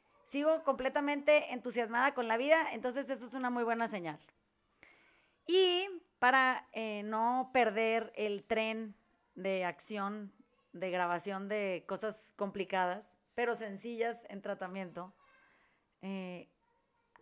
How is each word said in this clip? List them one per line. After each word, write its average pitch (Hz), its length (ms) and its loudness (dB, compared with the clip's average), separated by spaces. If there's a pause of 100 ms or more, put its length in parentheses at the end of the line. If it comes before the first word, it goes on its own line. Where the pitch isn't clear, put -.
(240)
sigo 311 400 2
completamente 285 880 2
entusiasmada 240 600 0
con 254 140 -2
la 226 100 2
vida, 294 360 4
entonces 240 360 -4
eso 247 180 -6
es 226 80 -12
una 254 160 -2
muy 240 120 0
buena 233 240 0
señal. 175 320 -6 (1300)
Y 359 400 4 (320)
para, 254 540 4
eh, 214 320 -6
no 240 480 0
perder 226 640 2
el 208 280 -2
tren 220 520 -2 (380)
de 185 300 -2
acción, 202 680 -6 (400)
de 180 180 -4
grabación 180 580 -2
de 196 380 -2
cosas 196 500 -6
complicadas, 190 840 -2 (140)
pero 233 200 0
sencillas 226 720 -6
en 202 140 -12
tratamiento, 185 720 -8 (880)
eh, 185 460 -8 (720)